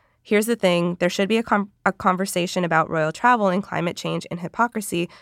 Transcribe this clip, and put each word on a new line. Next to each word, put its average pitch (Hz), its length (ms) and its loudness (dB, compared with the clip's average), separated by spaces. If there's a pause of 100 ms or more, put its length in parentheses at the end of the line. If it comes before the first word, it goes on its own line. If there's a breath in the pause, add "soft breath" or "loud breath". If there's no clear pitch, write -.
(220)
"Here's 214 240 2
the 233 100 0
thing. 175 440 2
There 175 100 2
should 196 180 -2
be 220 100 2
a 226 40 -2
con-, 202 280 0 (160)
a 196 60 0
conversation 185 720 -2
about 160 260 2
royal 160 220 0
travel 240 360 4
and 185 140 0
climate 170 340 -4
change 165 340 -6
and 175 100 -8
hypocrisy. 185 680 -2 (140 soft breath)